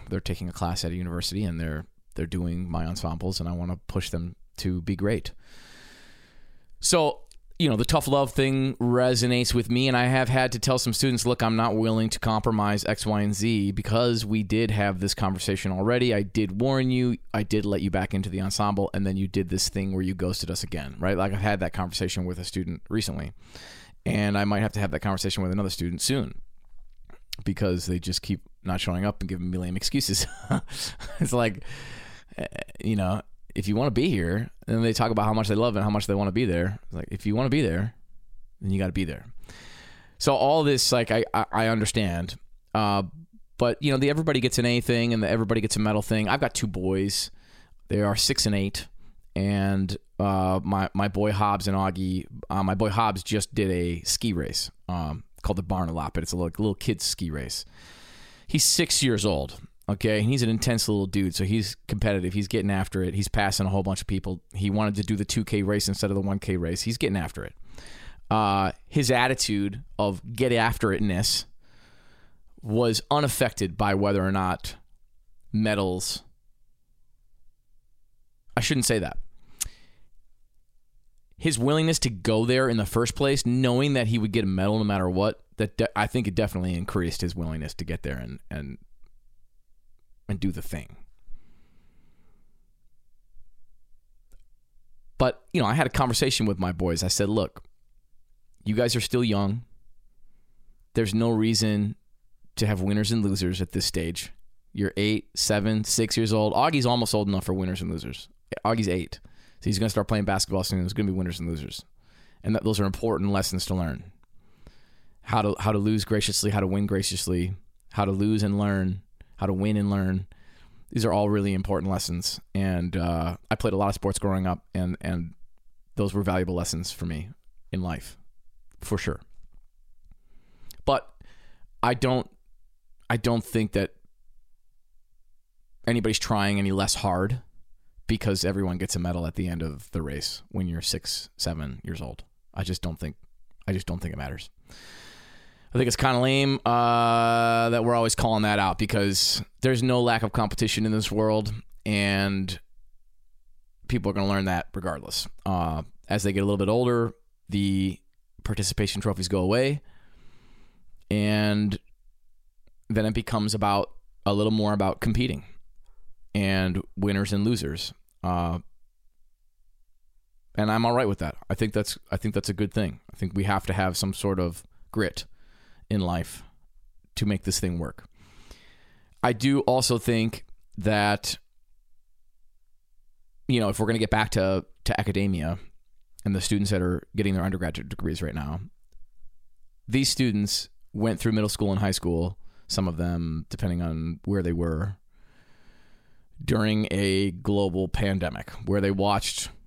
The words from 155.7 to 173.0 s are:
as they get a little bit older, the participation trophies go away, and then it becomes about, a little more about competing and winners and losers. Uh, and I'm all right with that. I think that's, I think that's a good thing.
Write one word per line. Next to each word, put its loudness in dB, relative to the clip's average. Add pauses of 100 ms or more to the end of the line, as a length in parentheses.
as 0
they 2
get 0
a 4
little 2
bit 0
older, 2 (340)
the 2 (420)
participation -2
trophies -2
go 0
away, 2 (1300)
and 2 (1120)
then 2
it 0
becomes -2
about, 2 (340)
a 2
little 2
more 2
about 0
competing 0 (920)
and 2 (140)
winners 0
and 2
losers. -2 (300)
Uh, 0 (2000)
and 0
I'm 2
all 4
right 2
with -2
that. -4 (120)
I -2
think 0
that's, -2 (140)
I -2
think -2
that's -2
a -2
good -2
thing. -2 (120)